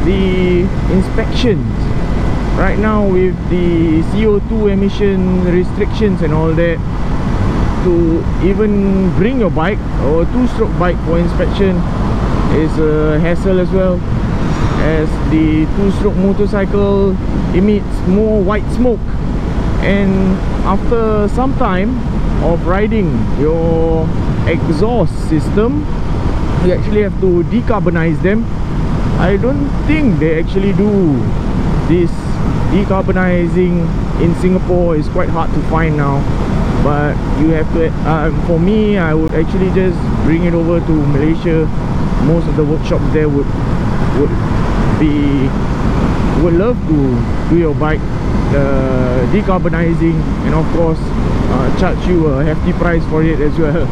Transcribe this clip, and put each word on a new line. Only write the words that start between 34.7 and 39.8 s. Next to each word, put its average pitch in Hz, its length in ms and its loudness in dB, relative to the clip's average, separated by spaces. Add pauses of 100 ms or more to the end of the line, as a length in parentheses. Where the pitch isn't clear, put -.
Is 151 120 -2
quite 180 220 -2
hard 160 240 0
to 151 60 0 (120)
find 160 240 0
now, 143 240 0 (640)
but 147 320 0 (240)
you 160 100 2
have 156 240 0
to, 160 140 2 (200)
uh, 151 380 0
for 170 120 0
me, 208 400 2
I 160 160 0
would 160 180 0
actually 180 420 0
just 180 240 0 (260)